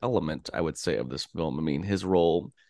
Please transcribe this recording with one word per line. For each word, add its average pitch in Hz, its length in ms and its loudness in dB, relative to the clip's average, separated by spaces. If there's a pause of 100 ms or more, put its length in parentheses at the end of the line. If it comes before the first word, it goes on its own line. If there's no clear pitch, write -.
element, 78 520 -2
I - 80 -2
would 80 160 -2
say, 67 200 -2
of 64 120 -4
this - 160 -6
film. 78 340 -4
I - 20 -2
mean, 78 220 0
his 98 220 0
role 87 460 4 (180)